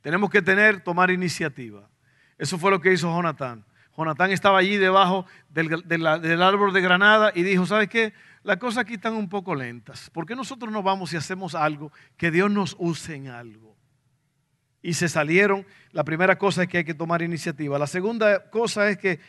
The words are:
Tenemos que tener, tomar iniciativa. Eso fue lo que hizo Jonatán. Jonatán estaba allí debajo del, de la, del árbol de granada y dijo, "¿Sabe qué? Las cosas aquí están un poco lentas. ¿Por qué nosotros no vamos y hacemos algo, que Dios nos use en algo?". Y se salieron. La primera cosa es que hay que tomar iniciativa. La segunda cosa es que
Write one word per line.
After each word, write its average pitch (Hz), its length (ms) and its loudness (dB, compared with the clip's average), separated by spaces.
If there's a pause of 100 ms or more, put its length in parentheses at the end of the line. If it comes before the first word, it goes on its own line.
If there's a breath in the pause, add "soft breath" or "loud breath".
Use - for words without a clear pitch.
Tenemos 180 300 -2
que 202 120 2
tener, 196 400 4
tomar 180 280 2
iniciativa. 143 800 -6 (500)
Eso 160 200 -6
fue 190 120 2
lo 196 100 2
que 190 120 4
hizo 175 160 0
Jonatán. 139 560 -4 (320)
Jonatán 160 340 0
estaba 196 280 4
allí 196 200 2
debajo 190 480 4 (240 soft breath)
del, 160 360 -4
de 170 120 -2
la, 160 200 2
del 165 240 0
árbol 196 300 4
de 190 80 2
granada 202 540 4
y 175 80 0
dijo, 185 240 2
"¿Sabe 208 220 0
qué? 226 260 -2 (280 soft breath)
Las 196 140 0
cosas 233 220 -6
aquí 233 160 -6
están 220 200 -6
un 214 140 -4
poco 185 260 -6
lentas. 120 560 -10
¿Por 165 140 -8
qué 214 100 -10
nosotros 240 380 -10
no 214 100 -4
vamos 185 300 -2
y 170 40 -6
hacemos 180 380 -8
algo, 151 380 -4 (240 soft breath)
que 170 140 0
Dios 185 200 2
nos 202 280 -2
use 170 360 -4
en 139 140 -12
algo?". 113 480 -18 (1040)
Y 170 140 -4
se 175 160 -2
salieron. 190 560 2 (240 soft breath)
La 151 140 -2
primera 175 320 2
cosa 185 260 0
es 175 60 -2
que 180 100 -2
hay 170 60 0
que 160 100 -8
tomar 165 260 -2
iniciativa. 156 580 -4
La 147 80 0
segunda 208 640 0
cosa 214 380 0
es 202 80 0
que 180 320 -2